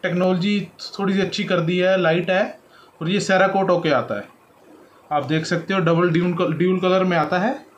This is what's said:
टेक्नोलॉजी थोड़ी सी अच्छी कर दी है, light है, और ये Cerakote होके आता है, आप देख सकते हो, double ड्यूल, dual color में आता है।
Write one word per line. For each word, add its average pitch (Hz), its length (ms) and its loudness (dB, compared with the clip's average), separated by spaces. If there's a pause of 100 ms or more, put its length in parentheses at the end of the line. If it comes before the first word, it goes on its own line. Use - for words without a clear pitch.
टेक्नोलॉजी 185 640 0 (320)
थोड़ी 196 140 0
सी 196 80 0
अच्छी 180 220 -4
कर 180 160 -2
दी 170 180 0
है, 185 240 2
light 175 280 0
है, 190 300 -2 (420)
और 160 80 -4
ये 196 100 0
Cerakote 190 500 2
होके 170 200 2
आता 120 260 0
है, 101 120 -10 (840)
आप 143 140 -2
देख 156 200 -2
सकते 175 280 -4
हो, 190 60 2
double 170 300 2
ड्यूल, 175 440 0
dual 180 260 0
color 185 240 2
में 180 140 2
आता 160 220 0
है। 220 260 -4 (120)